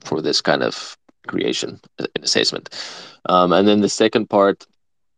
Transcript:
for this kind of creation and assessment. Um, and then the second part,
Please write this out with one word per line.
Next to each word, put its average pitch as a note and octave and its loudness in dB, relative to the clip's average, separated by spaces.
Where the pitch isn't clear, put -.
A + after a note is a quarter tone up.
for D2+ -4
this D2+ -2
kind C#2+ 0
of - -6
creation - -6
and - -8
assessment. - -2
Um, F2+ 4
and G2 6
then G#2 4
the G2+ 2
second A2 0
part, G2 2